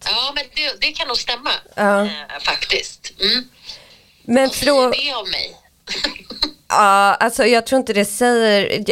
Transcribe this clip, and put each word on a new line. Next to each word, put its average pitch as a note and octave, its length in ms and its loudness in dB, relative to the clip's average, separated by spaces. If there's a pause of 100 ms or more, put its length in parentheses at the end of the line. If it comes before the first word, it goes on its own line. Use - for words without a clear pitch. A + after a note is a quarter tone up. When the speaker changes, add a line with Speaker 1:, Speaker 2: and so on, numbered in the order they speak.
Speaker 1:
Ja, B3 300 -4
men C#4+ 100 -6 (100)
det, C4+ 320 -4
det D#4 60 -2
kan - 160 -6
nog A#3+ 80 -2
stämma, B3 340 -4 (240)
Speaker 2:
Ja. G3+ 280 2
Speaker 1:
eh, G#3 60 -2 (340)
faktiskt. - 800 -6
Mm. A3+ 240 -2 (760)
Speaker 2:
Men B3+ 260 2
Speaker 1:
Vad C4 60 -8
säger C#4+ 180 0
Speaker 2:
frå- B3+ 180 4 (160)
Speaker 1:
det C#4+ 80 -6
om G3 160 -8
mig? - 300 -8
<laughs> - 60 -20 (1040)
Speaker 2:
Ja, G3+ 460 4
alltså A#3 320 2
jag A#3 200 4
tror C4 140 2
inte B3+ 120 -2
det G3 120 2
säger, G#3+ 880 2